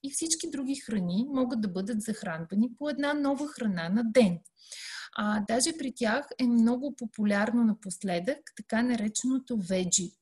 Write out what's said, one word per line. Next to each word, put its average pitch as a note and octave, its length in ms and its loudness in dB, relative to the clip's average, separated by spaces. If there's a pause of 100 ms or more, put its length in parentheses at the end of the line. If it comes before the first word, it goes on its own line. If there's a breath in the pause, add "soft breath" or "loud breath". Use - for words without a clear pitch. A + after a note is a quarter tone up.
и C#4 80 -8
всички E4 400 -2
други C#4 260 -4
храни G#3 520 -2
могат B3+ 320 -2
да G#3 80 -2
бъдат G3 340 -4
захранвани G3 760 -4
по D4 120 -4
една C#4+ 240 0
нова C#4+ 340 0
храна F#3+ 400 -2
на G#3+ 160 2
ден. G#3+ 340 6 (800 loud breath)
А, G#3 320 0
даже B3+ 300 2
при C4+ 180 -4
тях A#3+ 300 0 (120)
е B3+ 80 2
много A#3+ 500 4
популярно G#3+ 680 2
напоследък G3 720 0 (180)
така A3+ 260 -2
нареченото B3 760 0
veggie F#3 640 0